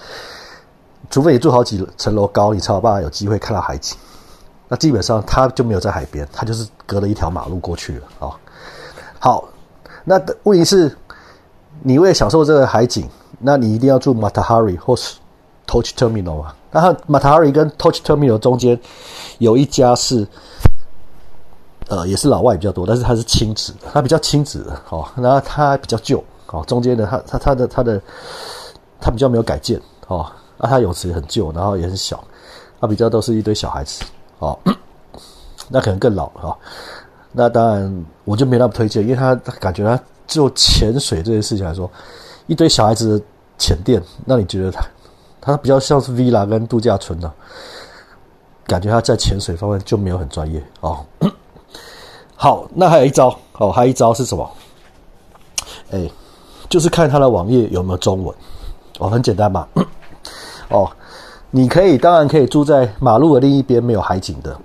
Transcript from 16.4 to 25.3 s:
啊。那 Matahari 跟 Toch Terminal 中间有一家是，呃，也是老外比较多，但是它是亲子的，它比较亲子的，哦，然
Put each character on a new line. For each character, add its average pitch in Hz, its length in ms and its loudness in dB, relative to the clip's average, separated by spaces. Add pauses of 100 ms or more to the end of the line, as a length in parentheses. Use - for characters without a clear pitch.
啊。 76 140 -14 (160)
那 165 220 4
Matahari 143 580 4
跟 151 200 2
Toch - 300 0
Terminal 143 380 2
中 127 180 2
间 120 220 2 (580)
有 113 180 4
一 139 100 4
家 123 300 2
是， 117 320 -2 (1600)
呃， 92 200 -4
也 98 80 -2
是 147 120 -2
老 101 140 2
外 110 160 2
比 80 60 -6
较 98 80 -2
多， 90 160 -4
但 117 100 0
是 120 60 -4
它 117 120 2
是 113 80 -4
亲 107 300 -2
子 - 200 -10
的， - 200 -20
它 147 80 2
比 131 60 -2
较 160 100 2
亲 151 260 0
子 - 200 -8
的， - 260 -12
哦， 80 260 -8
然 123 160 2